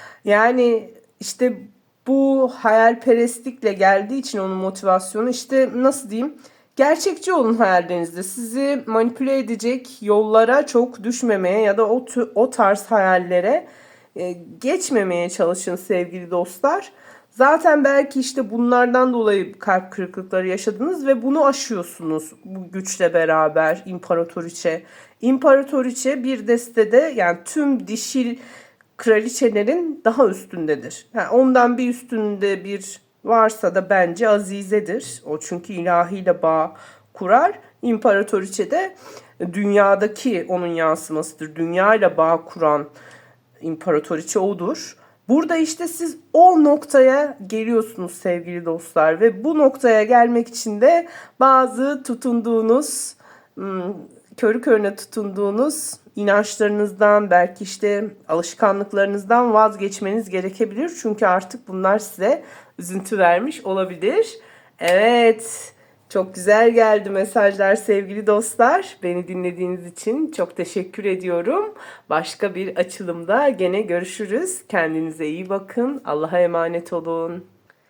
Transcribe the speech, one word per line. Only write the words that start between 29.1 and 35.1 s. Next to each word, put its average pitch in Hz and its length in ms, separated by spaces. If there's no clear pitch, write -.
daha 226 220
üstündedir. 156 840
Yani 202 160
ondan 247 480
bir 247 120
üstünde 202 720
bir 196 380
varsa 220 520
da 185 140
bence 185 400
Azize'dir. 202 960